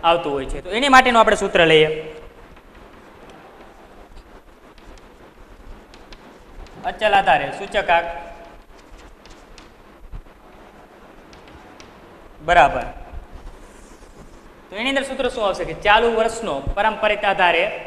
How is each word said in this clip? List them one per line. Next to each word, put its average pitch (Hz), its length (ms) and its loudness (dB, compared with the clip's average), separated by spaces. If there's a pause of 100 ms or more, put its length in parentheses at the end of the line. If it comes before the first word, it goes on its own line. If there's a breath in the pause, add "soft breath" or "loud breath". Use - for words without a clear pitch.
આવતું 170 280 0
હોય 135 140 -4
છે. 139 160 -8
તો 175 80 -12
એની 262 240 0
માટેનું 247 260 6
આપણે 214 160 6
સૂત્ર 190 240 0 (120)
લઈએ. 156 160 6 (4000)
અચલ 202 300 -2
આધારે 156 440 2
સૂચકાંક 190 480 -2 (4000)
બરાબર. 156 380 6 (1900)
તો 185 60 -14
એની 240 140 -4
અંદર 269 140 -2
સૂત્ર 247 260 -4
શું 226 140 -6
આવશે? 185 200 -2
કે 156 100 -8 (120)
ચાલુ 226 320 4
વર્ષનો 180 420 -4 (160)
પરંપરિત 214 480 -2
આધારે 180 400 2 (220)